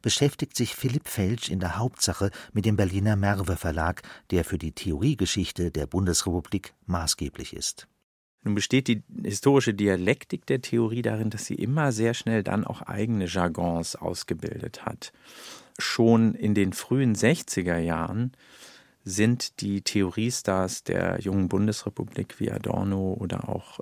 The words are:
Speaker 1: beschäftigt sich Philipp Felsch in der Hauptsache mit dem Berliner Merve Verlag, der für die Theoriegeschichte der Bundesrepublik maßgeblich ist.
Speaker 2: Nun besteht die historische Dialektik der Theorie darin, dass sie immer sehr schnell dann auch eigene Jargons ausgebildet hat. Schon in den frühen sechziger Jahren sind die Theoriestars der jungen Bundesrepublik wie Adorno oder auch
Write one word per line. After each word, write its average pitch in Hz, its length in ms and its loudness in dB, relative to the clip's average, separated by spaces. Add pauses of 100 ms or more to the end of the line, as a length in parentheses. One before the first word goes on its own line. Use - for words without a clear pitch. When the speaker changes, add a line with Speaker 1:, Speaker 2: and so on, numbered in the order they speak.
Speaker 1:
beschäftigt - 560 0
sich 120 180 0
Philipp 127 320 -2
Felsch 107 400 0
in 92 140 -2
der 87 160 -2
Hauptsache 101 520 0 (220)
mit 107 140 0
dem 110 100 4
Berliner 98 400 2
Merve 98 400 2
Verlag, 82 460 -2 (300)
der 87 120 4
für - 140 -4
die 78 160 -6
Theoriegeschichte 90 960 0
der 73 160 -4
Bundesrepublik 90 880 0 (140)
maßgeblich 82 680 -4
ist. - 320 -8 (560)
Speaker 2:
Nun 104 120 0
besteht 127 340 2
die 110 140 2 (200)
historische 127 500 4
Dialektik 101 720 0
der 135 160 0
Theorie 117 400 0
darin, 113 280 0
dass 107 160 -8
sie - 100 -6
immer 143 380 0
sehr 113 200 2
schnell 113 300 0
dann 98 220 0
auch - 160 -8
eigene 104 460 -2
Jargons 87 680 0
ausgebildet - 880 -6
hat. - 280 -10 (680)
Schon 113 560 6
in 104 180 0
den 95 200 2
frühen 123 420 0
sechziger 95 640 2
Jahren 85 560 -2 (720)
sind 110 540 0
die 101 220 -2
Theoriestars 95 1040 0
der 90 340 0
jungen 95 300 0
Bundesrepublik 101 880 -2
wie 110 100 0
Adorno 95 640 -2
oder 92 360 -6
auch - 320 -8